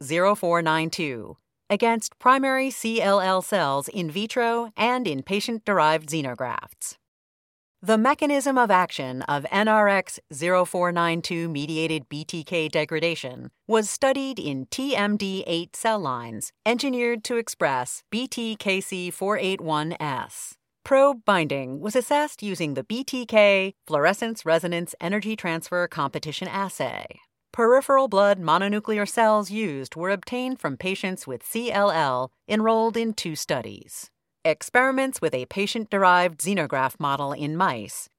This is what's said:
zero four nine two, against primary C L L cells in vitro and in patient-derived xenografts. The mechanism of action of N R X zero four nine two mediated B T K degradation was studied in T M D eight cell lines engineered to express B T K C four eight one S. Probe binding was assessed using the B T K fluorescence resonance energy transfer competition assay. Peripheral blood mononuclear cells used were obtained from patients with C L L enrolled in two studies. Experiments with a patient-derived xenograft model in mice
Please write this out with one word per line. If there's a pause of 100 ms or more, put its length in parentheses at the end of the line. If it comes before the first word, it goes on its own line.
zero
four
nine
two, (300)
against
primary
C
L
L
cells
in
vitro
and
in
patient-derived
xenografts. (840)
The
mechanism
of
action
of
N
R
X (120)
zero
four
nine
two
mediated
B
T
K
degradation (180)
was
studied
in
T
M
D
eight
cell
lines (140)
engineered
to
express
B
T
K
C
four
eight
one
S. (280)
Probe
binding
was
assessed
using
the
B
T
K (140)
fluorescence
resonance
energy
transfer
competition
assay. (340)
Peripheral
blood
mononuclear
cells
used
were
obtained
from
patients
with
C
L
L (180)
enrolled
in
two
studies. (340)
Experiments
with
a
patient-derived
xenograft
model
in
mice